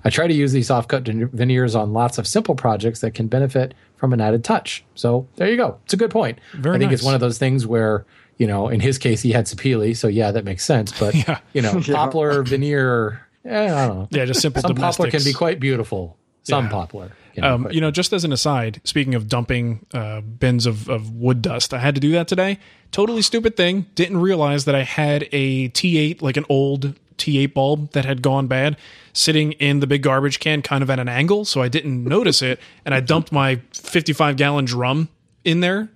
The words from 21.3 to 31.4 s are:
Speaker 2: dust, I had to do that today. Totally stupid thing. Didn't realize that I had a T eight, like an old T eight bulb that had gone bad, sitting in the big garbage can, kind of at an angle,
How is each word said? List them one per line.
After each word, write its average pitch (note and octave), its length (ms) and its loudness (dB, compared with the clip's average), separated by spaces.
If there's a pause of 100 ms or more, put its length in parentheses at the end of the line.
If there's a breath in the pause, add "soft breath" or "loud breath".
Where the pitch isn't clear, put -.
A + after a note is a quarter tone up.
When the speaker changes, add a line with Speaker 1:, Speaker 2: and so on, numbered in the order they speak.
Speaker 2:
dust, B2 320 -2
I B2+ 60 -6
had C#3 160 0
to C#3 60 0
do D3 100 2
that E3+ 160 0
today. F#3+ 320 0 (320 soft breath)
Totally A3 320 0
stupid A3+ 340 0
thing. F3+ 380 0
Didn't F3+ 240 0
realize D3 460 2
that C#3+ 100 2
I C3+ 80 0
had D3 480 0
a C3+ 380 0
T F3 280 0
eight, D3+ 240 0
like C3+ 160 0
an C#3+ 100 -2
old C#3 460 0 (240)
T C#3+ 220 0
eight C#3 140 0
bulb D3 400 -2
that C3+ 120 0
had C3+ 160 -4
gone C3+ 260 0
bad, C3+ 280 0 (380 loud breath)
sitting D#3 400 2
in C#3+ 260 2
the C#3 80 0
big C#3+ 140 2
garbage C3+ 380 0
can, D3+ 240 0
kind C#3 200 -2
of C3 60 -2
at C3 100 0
an B2 80 -4
angle, E3+ 380 0